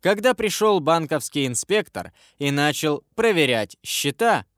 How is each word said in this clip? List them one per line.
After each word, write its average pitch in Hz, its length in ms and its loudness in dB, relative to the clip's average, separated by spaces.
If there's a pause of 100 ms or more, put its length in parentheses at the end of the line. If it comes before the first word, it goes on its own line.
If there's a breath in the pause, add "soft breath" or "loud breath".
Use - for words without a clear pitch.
Когда 208 340 2
пришел 208 440 0
банковский 151 680 0
инспектор 123 680 -4 (260 soft breath)
и 143 140 -2
начал 147 520 0 (120)
проверять 151 640 0
счета 147 640 -2 (140)